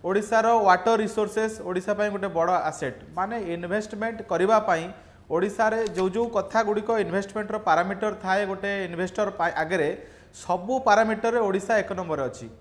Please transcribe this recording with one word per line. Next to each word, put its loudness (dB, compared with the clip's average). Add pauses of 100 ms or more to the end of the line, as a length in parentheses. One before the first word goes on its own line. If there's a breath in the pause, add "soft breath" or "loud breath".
ଓଡ଼ିଶାର 2
ୱାଟର 6
ରିସୋର୍ସେସ୍ -2
ଓଡ଼ିଶା -2
ପାଇଁ 0
ଗୋଟେ -4
ବଡ଼ 2
ଆସେଟ୍। -2 (140)
ମାନେ, -4 (160)
ଇନଭେଷ୍ଟମେଣ୍ଟ -4
କରିବା 2
ପାଇଁ 2 (480 loud breath)
ଓଡ଼ିଶାରେ 0
ଯୋଉ 0
ଯୋଉ 0
କଥାଗୁଡ଼ିକ 0 (100)
ଇନଭେଷ୍ଟମେଣ୍ଟର -4
ପାରାମିଟର 2 (100)
ଥାଏ 2
ଗୋଟେ -4 (140)
ଇନଭେଷ୍ଟର -2
ପା-, -2
ଆଗରେ, 0 (440 loud breath)
ସବୁ -2
ପାରାମିଟରରେ 4
ଓଡ଼ିଶା 0
ଏକ -2
ନମ୍ବରରେ -4
ଅଛି। -8 (140)